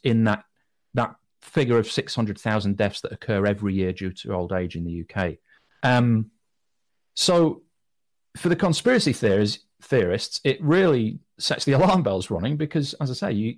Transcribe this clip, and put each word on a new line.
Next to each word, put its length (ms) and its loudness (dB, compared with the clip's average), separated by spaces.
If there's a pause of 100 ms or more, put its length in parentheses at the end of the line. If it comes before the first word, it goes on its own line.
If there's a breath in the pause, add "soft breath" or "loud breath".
in 220 2
that, 200 0 (500)
that 200 -2 (260)
figure 380 0
of 120 0
six 260 -6
hundred 220 -2
thousand 380 -2
deaths 240 -2
that 120 -8
occur 340 -2
every 260 0
year 200 0
due 180 -8
to 240 -8
old 180 -4
age 220 -4
in 100 -6
the 60 -6
U 140 -8
K. 340 -6 (460 soft breath)
Um, 480 2 (840)
so 480 2 (760)
for 120 -2
the 80 2
conspiracy 560 2
theories, 480 2 (200)
theorists, 640 0
it 180 0
really 600 2 (180)
sets 260 -4
the 80 2
alarm 300 4
bells 280 -2
running 260 -2
because, 380 -4
as 160 -4
I 40 -6
say, 180 -4
you, 260 -2